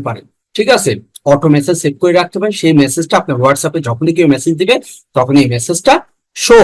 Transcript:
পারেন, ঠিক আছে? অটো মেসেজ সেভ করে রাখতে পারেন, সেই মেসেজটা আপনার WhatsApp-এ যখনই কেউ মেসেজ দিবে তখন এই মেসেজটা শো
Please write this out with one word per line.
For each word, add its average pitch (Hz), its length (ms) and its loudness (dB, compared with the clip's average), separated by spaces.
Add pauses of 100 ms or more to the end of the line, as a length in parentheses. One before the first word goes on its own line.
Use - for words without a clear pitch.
পারেন, 113 180 -10 (320)
ঠিক 214 200 -2
আছে? 165 160 -2 (400)
অটো 143 220 2
মেসেজ 147 280 0
সেভ 143 200 -2
করে 175 180 2
রাখতে 175 200 -4
পারেন, 208 200 -4
সেই 160 220 2
মেসেজটা 160 380 -4
আপনার 139 240 -6
WhatsApp-এ 151 440 -2
যখনই 156 300 -2
কেউ 165 160 2
মেসেজ 160 260 -4
দিবে 202 140 0 (420)
তখন 131 260 0
এই 127 120 0
মেসেজটা 165 400 0 (500)
শো 233 200 6